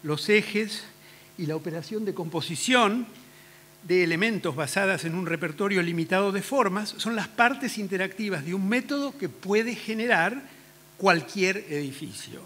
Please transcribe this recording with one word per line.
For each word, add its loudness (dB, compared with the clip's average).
los -2
ejes 2
y -4
la 0
operación -6
de -2
composición 2
de 4
elementos 0
basadas 0
en -2
un -4
repertorio 0
limitado 2
de -2
formas 0
son -4
las -2
partes 2
interactivas -2
de -2
un 0
método 0
que -6
puede 0
generar 2
cualquier 2
edificio. -8